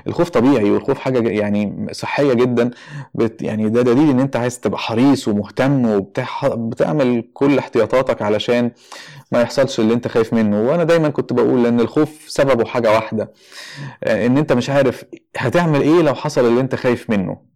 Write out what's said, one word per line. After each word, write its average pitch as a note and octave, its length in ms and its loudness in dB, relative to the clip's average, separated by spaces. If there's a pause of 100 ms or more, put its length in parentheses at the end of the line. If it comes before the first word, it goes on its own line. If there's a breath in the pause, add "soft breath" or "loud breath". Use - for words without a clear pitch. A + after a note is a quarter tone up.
الخوف E3 220 -2
طبيعي، A#2 420 2
والخوف G#2 280 -2
حاجة C3 200 -2
ج-، A2+ 80 0
يعني G#2 640 -2
صحية C#3+ 420 -2
جدًا. A#2+ 380 0 (440 loud breath)
بت-، A2+ 260 -4
يعني G#2+ 280 -4
ده A#2 120 2
دليل B2+ 280 4
إن B2+ 100 2
أنت C3+ 160 -2
عايز B2 240 -4
تبقى G2+ 200 -4
حريص B2+ 480 2
ومهتم B2 580 0
وبتح-، A2 600 -2
بتعمل B2 760 -2 (100)
كل C#3 240 2
احتياطاتك A#2+ 640 0
علشان A#2 500 0 (600 loud breath)
ما B2 100 2
يحصلش B2+ 380 0
اللي A2+ 140 2
أنت A#2+ 140 -2
خايف A2+ 260 0
منه. G#2+ 280 2
وأنا D#3 220 0
دايمًا D#3+ 260 2
كنت B2+ 240 -4
بقول A#2+ 320 2
إن A#2 140 2
الخوف D3+ 300 0 (180)
سببه C3 380 2
حاجة A#2 260 0
واحدة، A2 400 -2 (720 loud breath)
آه، G#2+ 220 0
إن B2+ 120 2
أنت D3+ 160 0
مش C3+ 160 0
عارف C3+ 340 0 (340)
هتعمل D#3 440 2
إيه D#3 200 4
لو D3 120 2
حصل C#3+ 320 0
اللي A#2 160 4
أنت C3 140 -4
خايف A#2+ 340 -2
منه. G2 280 -2 (180)